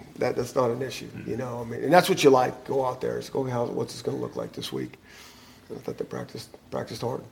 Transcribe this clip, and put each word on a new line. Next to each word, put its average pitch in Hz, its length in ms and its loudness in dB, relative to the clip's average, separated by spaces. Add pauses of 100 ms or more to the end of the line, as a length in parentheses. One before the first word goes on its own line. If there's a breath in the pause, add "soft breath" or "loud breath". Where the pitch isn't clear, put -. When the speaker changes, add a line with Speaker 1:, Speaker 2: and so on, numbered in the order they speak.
(200)
Speaker 1:
that, 123 180 0
that's 120 180 -4
not 127 140 4
an 120 140 -2
issue, - 240 -10
Speaker 2:
Mm-hmm. - 240 -12
Speaker 1:
you 110 60 -4
know. 120 240 -6
I - 80 -6
mean, 120 140 -8
and 131 80 2
that's 175 160 10
what 185 160 2
you 143 60 12
like. 127 360 6
Go 131 200 2
out 127 160 -2
there. 120 160 -2
It's, 120 160 -10
"Okay, 131 180 -2
how, 120 140 0
what's 101 280 -4
this - 100 -12
gonna 127 140 -4
look 123 200 -6
like 57 160 -6
this - 180 -8
week?" 65 280 -6 (760 loud breath)
I - 40 -10
thought - 180 -10
they - 80 -6
practiced, - 440 -10 (220)
practiced - 300 -6
hard. 127 300 -4